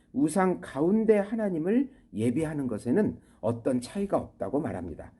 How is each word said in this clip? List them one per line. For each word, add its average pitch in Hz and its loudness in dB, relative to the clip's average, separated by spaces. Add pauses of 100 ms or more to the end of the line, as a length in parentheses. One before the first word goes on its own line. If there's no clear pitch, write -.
(140)
우상 175 2
가운데 214 4
하나님을 202 0 (240)
예배하는 143 0
것에는 123 0 (240)
어떤 127 0
차이가 196 -4
없다고 101 -4
말합니다. 87 -8